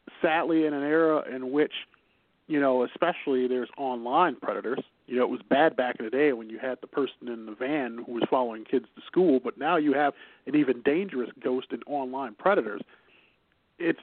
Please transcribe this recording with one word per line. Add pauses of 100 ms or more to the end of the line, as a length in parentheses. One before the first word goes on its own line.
(220)
sadly,
in
an
era
in
which, (720)
you
know,
especially
there's
online
predators, (280)
you
know,
it
was
bad
back
in
the
day
when
you
had
the
person
in
the
van
who
was
following
kids (100)
to
school,
but
now
you
have (340)
an
even
dangerous (140)
ghost
in
online
predators. (960)
It's